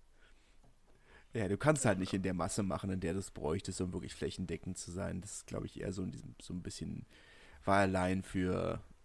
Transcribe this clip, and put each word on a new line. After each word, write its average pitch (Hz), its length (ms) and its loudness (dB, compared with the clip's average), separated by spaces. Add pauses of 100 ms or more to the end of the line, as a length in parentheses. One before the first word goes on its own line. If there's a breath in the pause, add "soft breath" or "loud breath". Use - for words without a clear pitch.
(1300 soft breath)
Ja, 110 120 2
du 98 120 2
kannst 151 260 6
halt 101 140 6
nicht 95 160 0
in 95 80 2
der 92 120 2
Masse 87 280 0
machen, 95 280 0
in 92 100 -2
der 85 120 0
du 95 60 0
es 98 120 -4
bräuchtest, 92 500 -2
um 92 120 0
wirklich - 220 -6
flächendeckend 87 640 -4
zu - 120 -8
sein. 90 300 -4
Das 98 120 -10
ist, - 140 -10
glaub - 180 -4
ich, - 160 -8
eher 95 120 -2
so 95 100 -4
in 92 80 -2
diesem, - 300 -12
so - 140 -10
ein 87 80 -6
bisschen, - 440 -8 (580 loud breath)
war 98 120 6
allein 95 460 4
für, 90 580 0 (240)